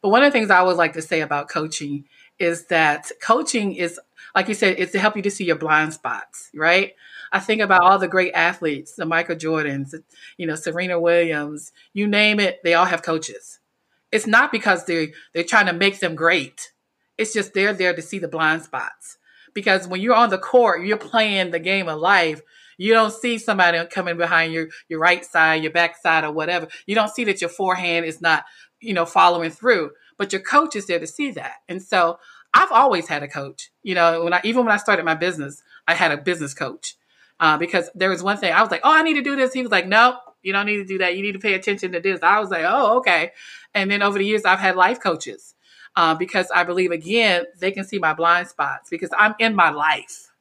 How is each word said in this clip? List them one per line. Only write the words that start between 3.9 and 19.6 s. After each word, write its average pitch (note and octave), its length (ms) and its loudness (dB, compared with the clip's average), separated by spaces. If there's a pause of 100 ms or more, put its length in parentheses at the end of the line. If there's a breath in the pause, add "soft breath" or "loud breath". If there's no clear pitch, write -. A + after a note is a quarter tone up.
like F#3+ 140 0
you G#3+ 60 -2
said, G3 260 2
it's F3+ 140 -4
to G3 60 -2
help G#3+ 160 0
you G3+ 60 -6
to G3 100 -2
see G3 120 -10
your E3 140 0
blind D#3 360 0
spots, - 640 -12
right? F3 380 0 (380 loud breath)
I G3 80 0
think G#3+ 220 -2
about F#3+ 220 4
all F#3+ 140 6
the F#3 100 -2
great F#3 260 0
athletes, E3+ 640 -2
the E3 100 -8
Michael E3+ 300 -2
Jordans, D3+ 580 -6 (440 loud breath)
you E3+ 100 -6
know, D#3 80 -4
Serena F3 440 -4
Williams, D#3+ 720 0 (220 soft breath)
you G3+ 140 -2
name G#3 320 2
it, G3 240 -2
they E3+ 100 2
all E3+ 120 6
have E3+ 180 -4
coaches. D#3 560 -8 (520)
It's A3 160 -2
not A#3+ 240 2
because G3+ 340 0
they, D#3+ 280 -2 (200 loud breath)
they're E3+ 100 -2
trying G3+ 240 2
to F3 60 -2
make G3 260 0
them E3 160 -4
great. D#3+ 580 -2 (440)
It's A3 160 -4
just G3+ 200 -4
they're G3+ 200 0
there F3+ 200 0
to E3 80 -6
see F#3+ 180 -10
the E3 80 -6
blind D#3+ 360 -2
spots. - 540 -12 (360 soft breath)
Because F#3+ 340 0